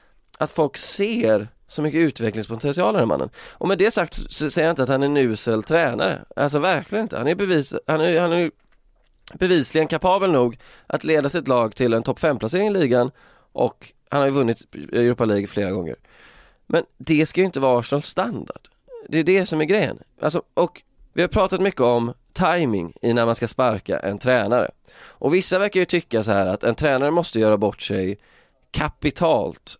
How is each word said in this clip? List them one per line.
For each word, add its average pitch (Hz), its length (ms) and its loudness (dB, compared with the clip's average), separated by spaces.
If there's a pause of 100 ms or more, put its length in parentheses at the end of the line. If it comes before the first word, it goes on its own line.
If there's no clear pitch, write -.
(380)
att 156 140 -4
folk 151 260 0
ser 202 720 0 (200)
så - 140 -8
mycket 147 180 -2
utvecklingspotential 127 960 -2
i 185 40 2
den 120 80 2
mannen. 71 300 0
Och - 300 -8
med 185 100 0
det 202 140 2
sagt 170 220 -2
så, - 160 -8
så 156 200 -4
säger 160 180 2
jag 170 40 2
inte 139 120 0
att 123 60 -2
han 135 140 2
är 139 40 2
en 147 100 0
usel 113 460 0
tränare. 151 600 0 (100)
Alltså 143 240 0
verkligen 185 460 -2
inte. - 120 -8
Han 123 100 -2
är 170 80 2
bevis-, 180 400 -2 (120)
han 156 140 0
är, 170 180 2
han 175 140 0
är 175 180 0 (840)
bevisligen 160 540 2
kapabel 185 440 0
nog 123 260 2 (300)
att 147 160 -4
leda 147 260 2
sitt 156 180 -4
lag 117 280 2
till 120 180 2
en 113 100 0
topp 123 160 -4
fem-placering 147 480 0
i 208 40 0
ligan. 127 400 2 (400)
Och - 420 -4 (160)
han 143 100 0
har 139 80 4
ju 139 60 0
vunnit 120 420 -2
Europa 120 500 0
League 101 220 0
flera 98 240 -4
gånger. 87 240 -6 (720)
Men 165 160 0 (140)
det 151 280 2
ska - 160 -2
ju 190 40 4
inte 175 140 -4
vara 131 200 4
Arsenals 143 260 -2
standard. 185 640 -6 (420)
Det 156 100 0
är 160 40 2
det 185 220 2
som 156 160 -2
är 151 40 0
grejen. 175 340 0 (220)
Alltså, 151 200 -2 (120)
och - 280 -2 (320)
vi - 80 0
har 180 80 2
pratat 190 320 0
mycket 190 200 0
om 120 320 2 (200)
timing 147 680 0
i 117 120 2
när 117 120 2
man 117 100 2
ska 117 120 -4
sparka 113 520 -2
en 101 200 -6
tränare. 120 520 0 (240)
Och - 380 -4
vissa 185 260 2
verkar 196 200 0
ju 180 60 2
tycka 117 380 -2
så 107 80 -2
här 98 160 2
att 95 160 -2
en 113 120 2
tränare 143 360 0
måste 165 280 0
göra 107 180 4
bort 101 240 -2
sig 98 380 -4 (640)
kapitalt. 139 960 -2